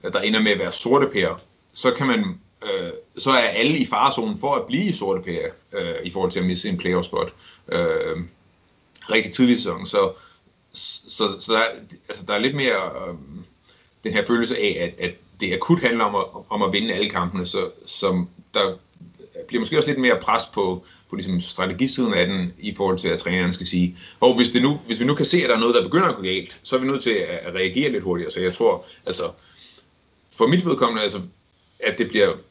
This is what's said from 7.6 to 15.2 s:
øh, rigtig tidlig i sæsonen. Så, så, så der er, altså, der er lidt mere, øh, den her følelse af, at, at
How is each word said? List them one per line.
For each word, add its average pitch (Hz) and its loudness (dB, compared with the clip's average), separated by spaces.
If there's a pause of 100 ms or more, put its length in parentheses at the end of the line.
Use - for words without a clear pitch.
øh, 82 0 (920)
rigtig 107 2
tidlig 123 6
i 113 6
sæsonen. 92 -4
Så, 98 2 (600)
så, - -4
så 113 -2
der 110 4
er, 113 2 (400)
altså, 95 -12
der 104 -2
er 104 2
lidt 135 0
mere, 95 -2
øh, 87 -10 (880)
den 110 -4
her 104 0
følelse 117 0
af, 101 0
at, 87 -4
at - -8 (260)